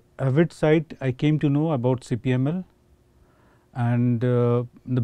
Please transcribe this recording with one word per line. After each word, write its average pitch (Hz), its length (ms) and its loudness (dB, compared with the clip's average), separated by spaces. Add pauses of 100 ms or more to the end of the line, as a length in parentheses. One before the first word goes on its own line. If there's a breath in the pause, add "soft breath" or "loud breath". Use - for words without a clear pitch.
(200)
Avid 135 320 2
side, 156 480 0
I 131 100 -2
came 147 300 0
to 151 100 2
know 151 220 0
about 127 320 -2
C - 100 -6
P 127 180 -2
M 127 140 0
L, 175 180 -4 (1080 soft breath)
and, 120 500 0
uh, 123 400 2 (220)
the 123 160 -2